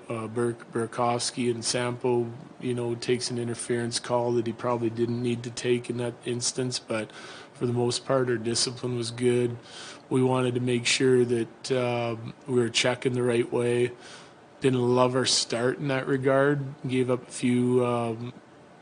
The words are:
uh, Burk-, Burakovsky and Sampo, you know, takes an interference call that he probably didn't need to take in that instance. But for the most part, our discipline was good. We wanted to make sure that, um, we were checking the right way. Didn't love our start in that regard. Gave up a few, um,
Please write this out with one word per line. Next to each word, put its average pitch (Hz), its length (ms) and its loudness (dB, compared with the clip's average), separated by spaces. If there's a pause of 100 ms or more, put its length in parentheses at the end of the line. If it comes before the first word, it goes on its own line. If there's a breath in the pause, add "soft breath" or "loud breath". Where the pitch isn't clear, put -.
uh, 113 200 -6
Burk-, 117 440 -4
Burakovsky 120 800 -2
and 117 140 -4
Sampo, 123 680 0 (300)
you 127 120 -2
know, 120 220 -2
takes 120 360 -2
an 123 60 -4
interference 120 600 -2
call 120 340 0
that 117 140 2
he 113 60 -4
probably 117 360 -2
didn't 117 320 -2
need 120 220 -2
to 123 60 -8
take 120 400 -2
in 120 80 -4
that 120 160 -4 (100)
instance. 123 560 -4
But 107 320 -6 (420 loud breath)
for - 120 -6
the 120 80 0
most 120 320 0
part, 127 240 2
our 120 80 0
discipline 120 580 -2
was 117 160 -4
good. 120 460 2 (520 loud breath)
We 131 140 2
wanted 127 300 2
to 123 80 0
make 123 240 0
sure 127 400 4
that, 117 460 -2
um, 120 640 -2 (140)
we 123 140 4
were 113 80 2
checking 123 420 0
the 123 120 0
right 120 280 2
way. 120 400 2 (680 loud breath)
Didn't 123 340 4
love 127 200 6
our 127 100 2
start 127 540 0
in 143 100 -2
that 131 180 -2
regard. 139 560 4 (240)
Gave 127 220 2
up 123 180 0
a - 40 -18
few, 123 540 2
um, 120 460 -2 (500)